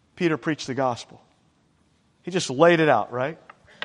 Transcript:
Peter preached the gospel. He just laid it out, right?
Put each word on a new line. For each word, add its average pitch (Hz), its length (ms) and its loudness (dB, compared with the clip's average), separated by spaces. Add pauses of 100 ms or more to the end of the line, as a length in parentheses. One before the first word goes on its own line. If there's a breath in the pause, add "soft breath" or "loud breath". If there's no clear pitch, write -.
(160)
Peter 160 200 0
preached 151 300 -6
the 131 80 -8
gospel. 123 480 -6 (1000)
He 180 60 -12
just 175 200 -4
laid 165 280 4
it 156 120 2
out, 107 200 0
right? 127 280 -8 (460 loud breath)